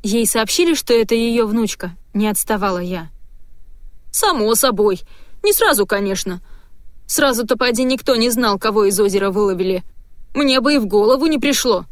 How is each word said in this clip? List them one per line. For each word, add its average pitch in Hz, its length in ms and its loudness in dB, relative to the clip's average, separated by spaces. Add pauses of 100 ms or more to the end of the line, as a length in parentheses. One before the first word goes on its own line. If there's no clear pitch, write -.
«Ей 214 240 0
сообщили, 311 480 2
что - 180 -2
это 226 220 4
ее 233 320 2
внучка?» — 202 500 -2 (180)
не 208 120 0
отставала 196 540 -2
я. 175 280 -8 (1000)
«Само 233 460 2
собой. 208 440 2 (440)
Не 403 80 4
сразу, 311 340 2
конечно. 190 540 -4 (680)
Сразу-то 247 500 0
поди 247 280 0
никто 254 320 0
не 233 140 2
знал, 220 280 0
кого 214 260 2
из 196 140 2
озера 196 320 2
выловили. 185 540 0 (500)
Мне 262 260 2
бы 285 140 2
и 285 40 4
в 220 80 0
голову 220 400 2
не 311 120 0
пришло. 233 540 0